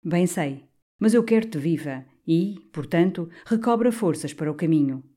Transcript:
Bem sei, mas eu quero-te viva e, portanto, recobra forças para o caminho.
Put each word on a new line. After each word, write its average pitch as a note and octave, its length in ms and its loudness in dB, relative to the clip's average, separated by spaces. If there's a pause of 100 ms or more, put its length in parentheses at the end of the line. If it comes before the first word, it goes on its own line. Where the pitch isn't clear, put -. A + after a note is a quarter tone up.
Bem F3 240 2
sei, C#3+ 380 -4 (340)
mas G#3+ 140 2
eu A#3 100 4
quero-te A3+ 340 0
viva C#3+ 480 -4 (220)
e, F3+ 320 0 (140)
portanto, E3+ 560 0 (160)
recobra A#3 440 2
forças D#3+ 440 -2
para D#3 180 -4
o D3 40 -6
caminho. D3 460 2 (160)